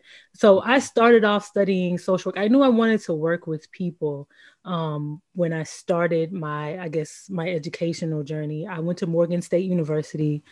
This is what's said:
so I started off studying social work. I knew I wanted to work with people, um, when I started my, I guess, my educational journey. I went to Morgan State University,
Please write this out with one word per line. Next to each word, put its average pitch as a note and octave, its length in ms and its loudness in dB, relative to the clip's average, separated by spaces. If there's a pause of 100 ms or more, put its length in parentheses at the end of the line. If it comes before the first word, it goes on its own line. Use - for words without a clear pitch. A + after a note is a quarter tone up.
(340)
so G3 280 6
I A#3+ 180 2
started A#3 460 6
off G#3 200 0
studying F#3 520 0
social F#3 340 -2
work. F3+ 80 -6
I G#3 80 0
knew C4+ 140 6
I C4+ 80 4
wanted A3+ 320 4
to F3 120 -4
work E3 340 -2
with D#3 260 -6
people, D3+ 560 -6 (360)
um, D#3 560 -6 (120)
when E3+ 180 0
I D#3+ 120 -4
started E3+ 680 -2
my, D3+ 500 -6
I F3 60 -8
guess, D3+ 420 -6
my F3 200 -4
educational D#3+ 720 -4
journey. D3+ 420 -6
I F#3 140 -10
went F3 200 -4
to F#3 80 -4
Morgan E3+ 340 0
State F3+ 240 0
University, D3+ 760 -2 (100)